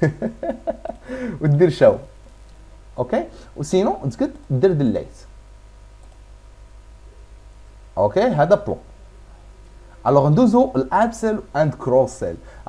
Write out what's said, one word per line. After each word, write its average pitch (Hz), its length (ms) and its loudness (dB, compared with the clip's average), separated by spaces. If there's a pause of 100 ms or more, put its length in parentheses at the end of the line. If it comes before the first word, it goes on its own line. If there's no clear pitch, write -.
(600)
<laughs> 254 800 -10
ودير 156 280 4
شاو، 113 280 4 (1000)
اوكي. 226 260 -4 (340)
وسينو 190 400 -2 (140)
تقد 285 200 -4 (180)
دير 139 220 2
ديليت، 120 440 -2 (2750)
اوكي. 104 240 0
هذا 175 340 2
بلون. 110 220 -6 (1300)
الوغ 139 220 4
ندوزو 240 460 4
الابسيل 214 640 -2 (160)
اند 147 180 0
كروس 127 360 0
سيل، 87 260 -8 (340)